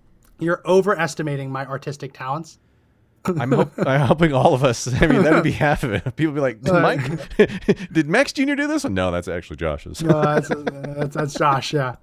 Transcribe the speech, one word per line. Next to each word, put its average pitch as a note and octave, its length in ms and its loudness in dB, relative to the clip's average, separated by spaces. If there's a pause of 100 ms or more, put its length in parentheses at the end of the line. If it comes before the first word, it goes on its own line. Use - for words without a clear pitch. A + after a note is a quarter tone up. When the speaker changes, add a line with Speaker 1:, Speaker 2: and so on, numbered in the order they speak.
(400)
Speaker 1:
You're E3+ 260 -2
overestimating D#3+ 840 0
my C3+ 140 -6
artistic C3+ 480 -10
talents. C#3 460 -10 (680)
Speaker 2:
I'm C#3+ 260 0
hop-, - 220 2 (120)
I'm C3+ 160 2
hoping D#3+ 320 2
all C3 200 4
of B2+ 100 0
us. B2+ 240 0
<laughs> B2 140 0
I E3+ 60 6
mean, G3 160 4
that D#3 100 6
would A3 100 4
be D3+ 80 2
half D3+ 320 0
of C3 80 -2
it. G2+ 240 -4
People D3+ 180 -2
be C#3+ 60 -4
like, A#2+ 220 -2
"Did F3+ 120 0
Speaker 1:
Uh, F3 60 4
Speaker 2:
Mike, D#3+ 580 -2
<laughs> G3 540 2
did D#3 160 0
Max A#3 240 2
Junior C#4 240 0
do C#4+ 120 -2
this D4+ 180 -2
one?" G#2 80 -4
No, F#2 180 2
that's F2 160 -4
actually F2 300 -8
Josh's. D#2 440 -6
Speaker 1:
No, D#3 200 2
that's, D3 260 0
that's, C#3+ 680 -8
that's D3+ 180 -4
Josh. C#3 400 -2
Yeah. C3 300 -2